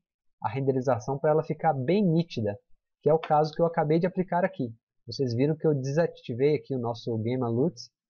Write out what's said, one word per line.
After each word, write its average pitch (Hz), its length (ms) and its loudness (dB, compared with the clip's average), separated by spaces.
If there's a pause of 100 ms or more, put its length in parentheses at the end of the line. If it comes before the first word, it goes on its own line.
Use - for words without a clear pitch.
(400)
a - 100 -6
renderização 131 680 0
pra 151 140 2
ela 156 120 2
ficar 156 300 -2
bem 160 320 0
nítida, 156 540 0 (420)
que 143 80 2
é 151 40 6
o 160 40 4
caso 151 340 2
que - 80 -14
eu 170 60 4
acabei 165 320 2
de 170 80 2
aplicar 180 400 0
aqui. 127 260 -4 (360)
Vocês 120 260 -2
viram 147 240 2
que 156 80 -6
eu 156 80 4
desativei 143 840 -2
aqui - 200 -6
o 127 40 -2
nosso 117 380 -4
Gama 120 320 -2
Lutz, 123 400 -2 (200)